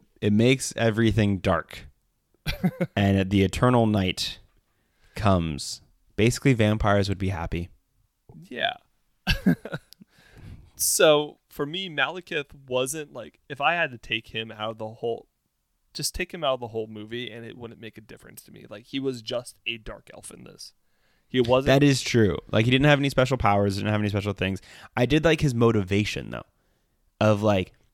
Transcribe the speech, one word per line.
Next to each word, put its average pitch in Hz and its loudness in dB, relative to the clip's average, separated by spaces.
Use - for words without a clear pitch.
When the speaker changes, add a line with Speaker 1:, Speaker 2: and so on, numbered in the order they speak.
Speaker 1:
it 104 2
makes 123 2
everything 107 2
dark. 87 -2
Speaker 2:
<laughs> - -4
Speaker 1:
And 98 2
the 98 4
eternal 123 2
night 95 -2
comes. 82 -2
Basically, 123 2
vampires 107 2
would 95 -4
be 95 -4
happy. 85 -6
Speaker 2:
Yeah. - -6
<laughs> - 0
So, 151 2
for - -8
me, 180 -8
Malekith 151 -4
wasn't, 135 -4
like, 123 -18
if 139 -12
I 147 0
had 170 -2
to 123 -16
take 113 -8
him 113 -10
out 107 -6
of 110 -12
the 107 -10
whole, 117 -8
just - -6
take - -6
him 180 -12
out 135 0
of 127 -4
the 117 -10
whole 110 -6
movie 110 -12
and 117 -16
it 113 -16
wouldn't 117 -18
make 110 -18
a 113 -20
difference - -20
to - -20
me. 110 -20
Like, 110 -18
he - -6
was 131 -4
just 120 -10
a 113 -8
dark 110 -18
elf - -18
in - -20
this. - -20
He 127 2
wasn't 127 2
Speaker 1:
That 135 6
is 139 6
true. 104 2
Like, 113 2
he 123 2
didn't 131 4
have 147 6
any 139 -2
special 127 0
powers, 101 2
didn't 104 -2
have 107 0
any 104 0
special 101 -2
things. 95 -4
I 123 2
did 151 2
like 160 2
his 143 2
motivation, 101 0
though, 58 -12
of, 107 4
like, 101 0